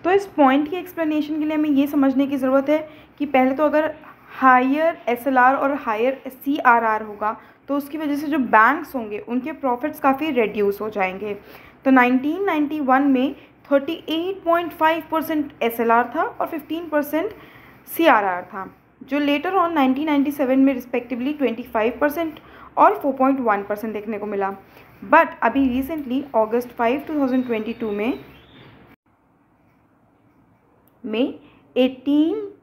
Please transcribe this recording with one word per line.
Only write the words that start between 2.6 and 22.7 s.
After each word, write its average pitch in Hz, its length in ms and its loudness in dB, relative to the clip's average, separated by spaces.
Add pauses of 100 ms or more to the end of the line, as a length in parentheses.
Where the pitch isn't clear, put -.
है 311 200 0 (300)
कि 294 80 -4
पहले 262 280 2
तो 294 100 0
अगर 302 300 0 (340)
हायर 262 720 2 (100)
एसएलआर 247 460 4
और 277 200 0
हायर 254 540 -2
सीआरआर 233 720 2
होगा 214 380 -8 (280)
तो 277 80 -2
उसकी 285 220 -6
वजह 294 180 -4
से 294 100 -6
जो 302 120 -2
बैंक्स 240 560 4
होंगे 214 240 -8
उनके 247 340 -6
प्रॉफिट्स 269 480 -4
काफ़ी 277 300 0
रिड्यूस 208 500 0
हो 214 100 -6
जाएंगे। 202 440 -4 (500)
तो 269 60 4
नाइनटीन 262 540 4
नाइंटी 311 360 -2
वन 262 220 4
में 269 320 2 (380)
थर्टी 277 200 0
एट 339 520 -6
पॉइंट 339 280 0
फ़ाइव 320 300 0 (100)
परसेंट 311 400 -2 (100)
एसएलआर 233 540 2
था 330 60 -2
और 466 240 -4
फ़िफ़्टीन 330 420 -8
परसेंट 302 420 -2 (560)
सीआरआर 202 560 2
था, 190 340 -14 (260)
जो 285 180 -4
later 294 320 0
on 349 200 0
नाइनटीन 277 340 2
नाइंटी 294 240 2
सेवन 262 280 0
में 269 160 4
respectively 247 640 -6
ट्वेंटी 240 240 -2
फ़ाइव 220 380 -2
परसेंट 294 400 -2 (360)